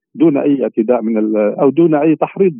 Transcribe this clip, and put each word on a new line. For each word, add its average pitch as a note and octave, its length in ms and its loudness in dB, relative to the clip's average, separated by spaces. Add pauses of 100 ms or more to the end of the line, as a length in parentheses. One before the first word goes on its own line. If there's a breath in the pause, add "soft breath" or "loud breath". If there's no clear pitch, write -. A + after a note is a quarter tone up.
(140)
دون D3 220 2
أي C#3 260 0
اعتداء A2+ 400 -2
من A2 160 -2
ال-، G#2+ 180 -2 (240)
أو C#3+ 100 4
دون D#3+ 240 2
أي D3+ 220 0
تحريض F3 440 -2